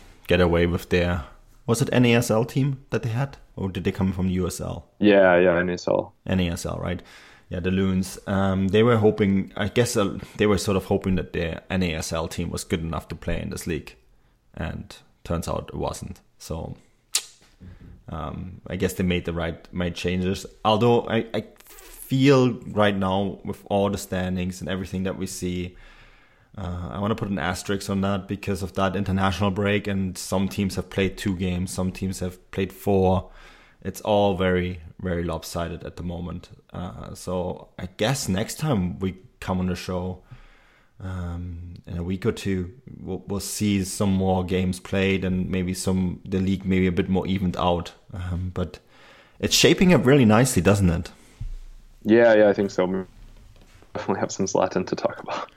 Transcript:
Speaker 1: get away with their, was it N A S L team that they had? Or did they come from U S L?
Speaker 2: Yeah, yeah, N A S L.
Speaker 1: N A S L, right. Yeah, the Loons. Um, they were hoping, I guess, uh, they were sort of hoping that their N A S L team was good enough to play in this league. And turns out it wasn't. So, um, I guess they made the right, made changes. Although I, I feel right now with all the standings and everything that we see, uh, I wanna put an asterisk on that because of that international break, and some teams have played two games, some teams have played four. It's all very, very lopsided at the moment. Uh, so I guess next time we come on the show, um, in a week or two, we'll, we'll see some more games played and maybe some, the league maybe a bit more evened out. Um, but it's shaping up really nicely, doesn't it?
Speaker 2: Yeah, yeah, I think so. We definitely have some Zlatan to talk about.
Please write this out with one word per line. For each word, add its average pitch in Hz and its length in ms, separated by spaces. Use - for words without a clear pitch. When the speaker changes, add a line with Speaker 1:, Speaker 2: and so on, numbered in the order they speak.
Speaker 1:
get 90 120
away 85 280
with - 220
their, 87 340
was 117 160
it 117 100
N 123 140
A 117 80
S 117 160
L 113 160
team 135 460
that 113 100
they 117 80
had? 131 280
Or 95 140
did 90 140
they 98 80
come 95 220
from 92 160
U 90 160
S - 160
L? 85 240
Speaker 2:
Yeah, 98 400
yeah, 90 180
N 90 120
A 87 40
S - 140
L. - 260
Speaker 1:
N 92 120
A 87 120
S 85 160
L, 82 100
right. 87 240
Yeah, 90 100
the 92 120
Loons. 95 560
Um, 95 400
they 107 160
were 120 140
hoping, 101 600
I 98 120
guess, 117 280
uh, 98 220
they 104 80
were 101 140
sort 98 180
of 90 80
hoping 95 300
that - 180
their 85 340
N 92 140
A 82 140
S 80 180
L 80 140
team 85 240
was 80 120
good 85 180
enough 82 260
to 82 80
play - 260
in - 80
this - 160
league. 80 300
And 80 420
turns 85 240
out - 260
it - 60
wasn't. - 400
So, - 380
um, 82 580
I 87 80
guess 92 180
they 98 100
made 90 220
the 85 80
right, 82 400
made 90 220
changes. 92 500
Although 117 420
I, 113 260
I - 120
feel 131 880
right 101 280
now 95 500
with 98 220
all 101 220
the 98 80
standings 92 600
and - 100
everything 92 340
that 92 140
we 92 100
see, 90 500
uh, 87 340
I 73 80
wanna 107 160
put 107 140
an 95 100
asterisk 95 500
on 98 120
that 98 260
because 98 340
of 92 120
that 95 240
international 95 540
break, 101 360
and 95 300
some 98 320
teams 98 260
have - 140
played 95 280
two 95 200
games, 90 340
some 92 220
teams 92 260
have - 320
played 95 220
four. 95 560
It's 92 180
all 101 340
very, 90 460
very 87 240
lopsided 82 640
at 85 100
the 85 80
moment. 87 460
Uh, 90 420
so 90 540
I 90 80
guess 123 300
next 98 280
time 92 440
we 95 160
come 92 200
on 90 80
the 90 80
show, 90 440
um, 87 760
in 87 100
a 85 60
week 95 240
or 104 40
two, 92 400
we'll, 92 280
we'll 98 120
see 101 440
some 98 300
more 95 300
games 92 360
played 95 460
and 92 240
maybe 92 240
some, 92 500
the 92 160
league 95 240
maybe 92 220
a 90 60
bit 87 180
more 95 160
evened 92 320
out. 87 360
Um, 90 400
but 87 240
it's - 160
shaping 175 400
up 120 100
really 131 200
nicely, 107 360
doesn't 98 300
it? 82 200
Speaker 2:
Yeah, 113 320
yeah, 107 140
I 98 40
think 98 160
so. 92 160
We 95 180
definitely - 240
have 95 120
some 98 140
Zlatan 92 420
to - 80
talk - 280
about. - 340